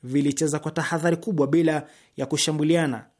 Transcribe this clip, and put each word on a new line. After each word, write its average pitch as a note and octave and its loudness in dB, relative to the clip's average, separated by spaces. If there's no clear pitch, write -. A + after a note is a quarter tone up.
vilicheza C#3+ 0
kwa D#3 -6
tahadhari E3 0
kubwa E3 0
bila D#3 2
ya C3+ -2
kushambuliana D3+ 0